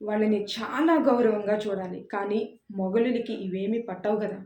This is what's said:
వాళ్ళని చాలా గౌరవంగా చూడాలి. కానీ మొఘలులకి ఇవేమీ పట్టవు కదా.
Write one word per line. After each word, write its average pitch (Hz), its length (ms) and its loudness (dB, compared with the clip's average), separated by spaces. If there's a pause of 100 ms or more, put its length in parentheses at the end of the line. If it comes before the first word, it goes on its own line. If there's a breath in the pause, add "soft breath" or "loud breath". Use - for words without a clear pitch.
వాళ్ళని 214 420 2
చాలా 262 500 0
గౌరవంగా 226 640 4
చూడాలి. 190 540 -6
కానీ 208 480 -2 (160)
మొఘలులకి 226 580 0
ఇవేమీ 196 480 -2
పట్టవు 208 380 -2
కదా. 185 260 -4